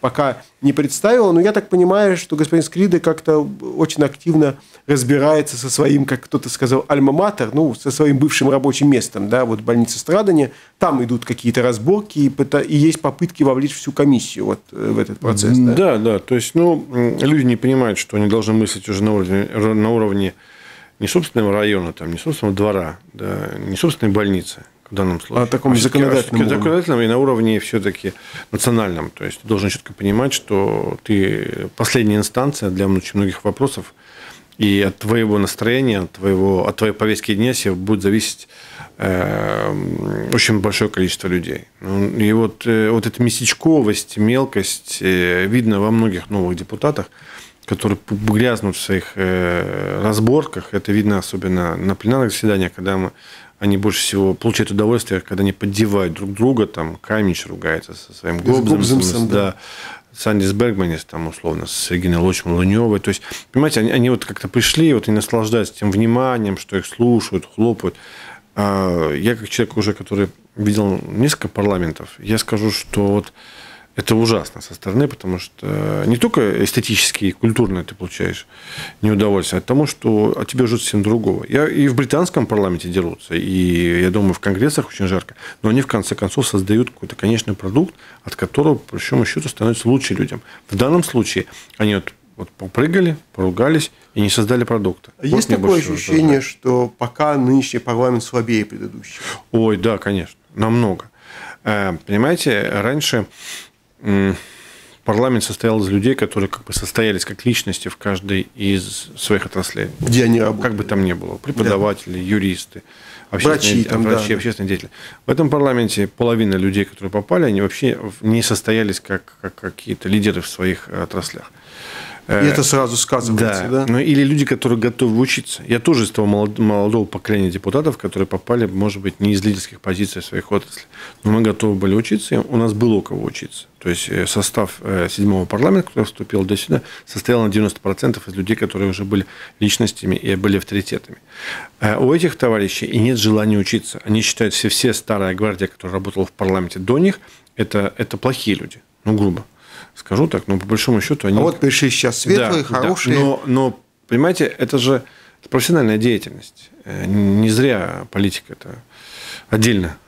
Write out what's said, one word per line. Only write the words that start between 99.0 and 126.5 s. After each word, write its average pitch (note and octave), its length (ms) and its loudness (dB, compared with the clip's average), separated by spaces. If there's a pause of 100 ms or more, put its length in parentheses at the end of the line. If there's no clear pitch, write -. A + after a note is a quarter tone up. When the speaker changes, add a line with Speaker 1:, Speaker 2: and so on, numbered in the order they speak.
Speaker 2:
Ой, A2+ 260 2
да, G2+ 220 0
конечно, F#2+ 380 -4 (180)
намного. A2 560 0 (540)
Э, G2+ 320 -2 (100)
понимаете, A#2+ 560 0 (100)
раньше, A#2 540 -2 (760)
м, G2 320 2 (720)
парламент A2+ 400 2
состоял A2 380 0
из F#2+ 80 0
людей, G2+ 240 2
которые G2+ 340 -2
как - 160 -12
бы - 80 -12
состоялись G#2+ 540 -2
как - 180 -14
личности A2+ 440 -2
в - 100 -14
каждой F#2+ 560 -2
из G2 640 -2
своих - 260 0
отраслей. - 440 -6 (120)
Speaker 1:
Где B2 240 4
они A#2 160 4
работали. G#2+ 220 0
Speaker 2:
Как A#2+ 120 0
бы G2+ 100 -4
там G2 200 0
ни F#2 80 2
было. F2 220 -8
Speaker 1:
Да. - 80 -14
Speaker 2:
Преподаватели, G2+ 760 -2
юристы, F#2+ 640 -4 (480)
общественные, C#3+ 280 0
Speaker 1:
Врачи G3+ 260 2
там, A2+ 180 -2
Speaker 2:
врачи, A2+ 200 0
Speaker 1:
да, G#2 80 -6
да. A2 60 2
Speaker 2:
общественные G2 320 -4
деятели. F#2+ 220 -4 (360)
В - 40 -4
этом C#3+ 200 2
парламенте B2 560 0
половина A2+ 480 0
людей, F#2+ 320 0
которые G2 240 -10
попали, D#3 340 0
они G#2 160 2
вообще A2 360 0
в-, - 300 -12
не A2+ 160 2
состоялись A2 580 0
как, - 420 -8
как F#2+ 140 -10
какие-то - 520 -10
лидеры G2+ 320 2
в - 80 -10
своих, F#2 400 -4
э, F2 140 -6
отраслях. - 500 -8 (760)
Speaker 1:
И - 40 0
Speaker 2:
Э, G#2 160 4
Speaker 1:
это D3 140 2
сразу B2+ 340 0
сказывается, A2+ 720 0
Speaker 2:
да. C3 180 0
Speaker 1:
да? A#2 60 0
Speaker 2:
Ну, A#2+ 60 2
или C#3+ 240 4
люди, C#3+ 220 2
которые A#2+ 340 0
готовы A#2 400 0
учиться. - 480 -2
Я A#2 140 2
тоже B2+ 240 2
из G2 80 -6
того G#2+ 160 0
молод-, G#2 320 0